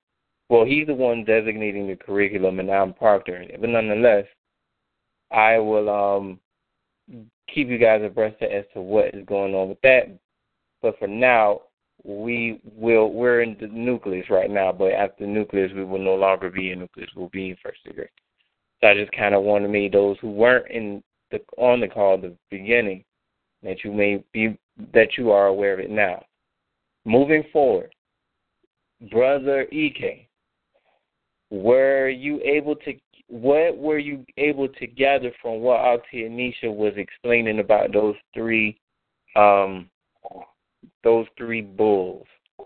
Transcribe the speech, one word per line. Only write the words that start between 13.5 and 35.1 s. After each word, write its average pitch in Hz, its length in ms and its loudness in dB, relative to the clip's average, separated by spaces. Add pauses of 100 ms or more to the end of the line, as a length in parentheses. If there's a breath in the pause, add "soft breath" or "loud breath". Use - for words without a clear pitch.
the 107 100 -12
nucleus 110 600 -6
right 98 200 2
now, 95 220 0
but 95 200 0
after 101 340 -4
the 101 40 -6
nucleus, 101 420 -2
we 95 120 -8
will 95 140 -6
no 95 160 0
longer 95 360 0
be 95 200 -8
in 90 100 -12
nucleus. 90 340 -16
We'll 90 140 -12
be 95 220 -10
in 92 60 -14
first - 280 -16
degree. - 240 -16 (720)
So 113 80 6
I 101 60 6
just 101 180 -4
kinda 101 280 0
wanna 101 280 0
make 101 240 -2
those 101 280 2
who 110 100 -10
weren't 117 380 2
in 104 340 -10 (280)
the, - 120 -10 (140)
on 123 240 2
the 104 80 -2
call 98 260 0
at 95 60 -2
the 87 160 -14 (140)
beginning, 101 540 -2 (580)
that 92 200 -10
you 107 80 -10
may 101 320 0 (100)
be, 110 240 -4 (360)
that 110 240 4
you 120 160 0
are 101 140 4
aware 98 260 0
of 95 80 -6
it 95 100 -8
now. 101 340 -2 (800)
Moving 143 400 2
forward, 127 480 0 (1200)
Brother 135 600 2
E 151 180 -2
K, - 380 -10 (1200)
were 131 580 2
you 135 340 -8
able 147 340 -2
to, 139 240 -14 (280)
what 143 480 0
were 151 220 -2
you 143 260 -10 (120)
able 139 320 -2
to 131 180 -14
gather 127 540 0